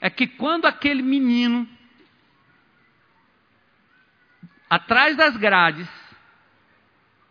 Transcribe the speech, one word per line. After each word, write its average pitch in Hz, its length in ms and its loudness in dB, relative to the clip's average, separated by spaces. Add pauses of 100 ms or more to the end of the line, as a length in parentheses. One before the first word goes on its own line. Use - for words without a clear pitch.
é 185 100 -4
que - 160 -2
quando 320 400 -4
aquele 285 340 -2
menino, 240 680 0 (3000)
atrás 262 480 0
das 294 200 2
grades, 180 520 0 (1400)